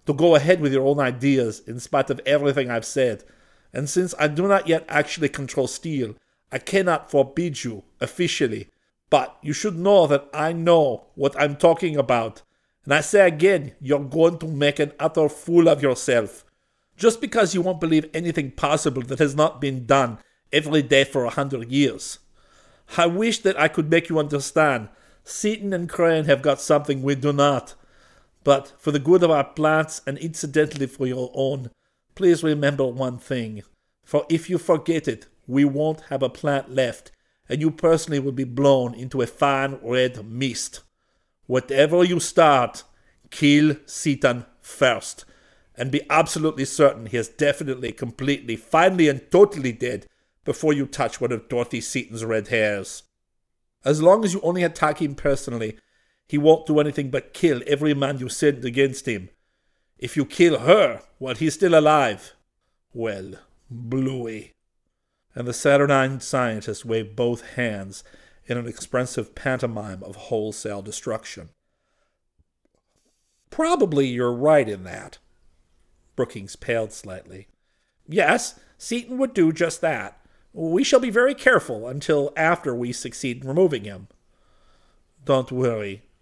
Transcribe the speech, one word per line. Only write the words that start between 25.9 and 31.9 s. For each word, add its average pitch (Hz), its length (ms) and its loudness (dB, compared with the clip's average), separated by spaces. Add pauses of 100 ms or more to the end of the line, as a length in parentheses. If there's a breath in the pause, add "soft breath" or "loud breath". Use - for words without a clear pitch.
have 139 180 2
got 139 180 0
something 143 420 0
we 139 120 0
do 139 180 -2
not. 143 440 0 (680 soft breath)
But 135 340 2
for - 120 -4
the 147 80 0
good 170 240 4
of 165 80 4
our 143 140 2
plants 156 600 -2
and 143 140 -8
incidentally 151 680 -2
for 131 180 -6
your 127 260 -6
own, 135 380 -4 (460)